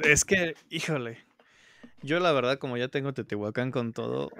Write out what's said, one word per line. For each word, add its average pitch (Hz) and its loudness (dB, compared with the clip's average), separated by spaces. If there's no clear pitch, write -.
es 147 6
que, 175 2
híjole, 135 -4
yo 156 0
la 175 4
verdad, 135 2
como 127 -4
ya 127 0
tengo 135 -2
Teotihuacán 107 -4
con 117 -2
todo, 123 -4